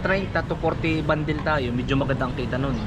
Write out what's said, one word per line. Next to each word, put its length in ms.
treinta 400
to 160
forty 440
bundle 400
tayo, 280
medyo 280
maganda 280
ang 80
kita 200
nun. 200